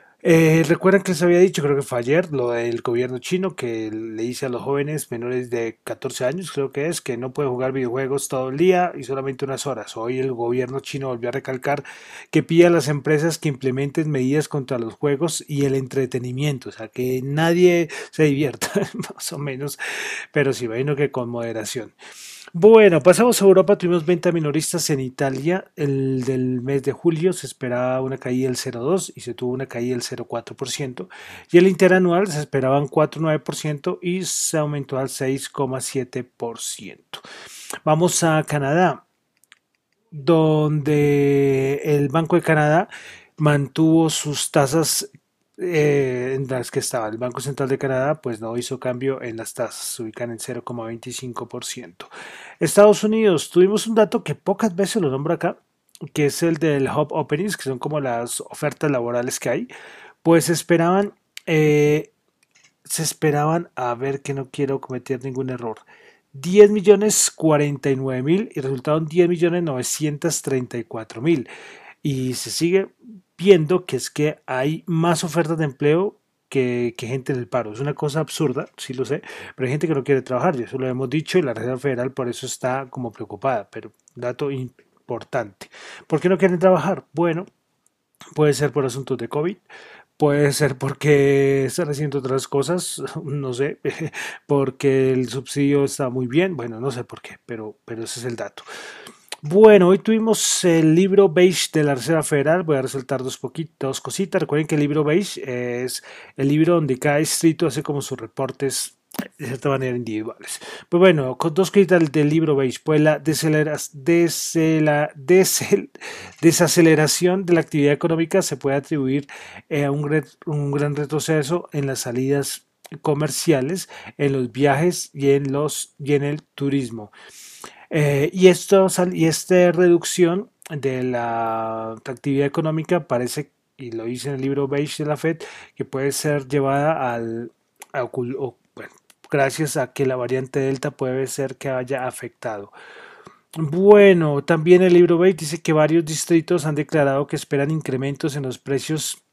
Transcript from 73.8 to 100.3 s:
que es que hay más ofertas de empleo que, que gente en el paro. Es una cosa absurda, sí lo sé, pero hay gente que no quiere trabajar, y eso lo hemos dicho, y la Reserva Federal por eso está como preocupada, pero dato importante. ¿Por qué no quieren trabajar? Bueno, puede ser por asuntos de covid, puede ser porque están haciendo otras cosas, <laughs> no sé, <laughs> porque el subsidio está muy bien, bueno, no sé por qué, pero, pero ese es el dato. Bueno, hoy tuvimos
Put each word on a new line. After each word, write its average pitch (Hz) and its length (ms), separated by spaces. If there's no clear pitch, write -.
que 135 100
es - 140
que 151 360
hay 135 400
más 165 380
ofertas 160 320
de 160 80
empleo 156 540
que, 120 460
que 117 100
gente 127 260
en 131 60
el 117 100
paro. 113 240
Es 110 80
una 143 140
cosa 151 260
absurda, 151 460
sí - 160
lo 123 120
sé, - 180
pero 127 100
hay 123 60
gente 151 160
que 160 60
no 131 100
quiere 135 160
trabajar, 131 360
y 120 80
eso 135 140
lo 127 80
hemos 127 220
dicho, 156 300
y 175 40
la 127 120
Reserva 123 240
Federal 131 340
por 123 160
eso 120 160
está 131 460
como 123 220
preocupada, 113 580
pero 110 220
dato 123 360
importante. - 1200
¿Por 156 140
qué 180 80
no 185 80
quieren 185 220
trabajar? 180 540
Bueno, 170 340
puede 151 180
ser 135 200
por 143 120
asuntos 127 320
de 117 120
covid, 160 280
puede 147 340
ser 135 240
porque 139 880
están 147 240
haciendo 143 300
otras 131 280
cosas, 143 560
<laughs> 151 100
no 139 300
sé, 139 300
<laughs> - 640
porque 135 640
el 127 180
subsidio 139 540
está 135 260
muy 127 160
bien, 165 300
bueno, 117 220
no 135 120
sé 120 140
por - 180
qué, - 240
pero, 110 400
pero 113 180
ese 117 160
es 120 60
el 117 100
dato. 104 280
Bueno, 190 460
hoy 190 100
tuvimos 220 680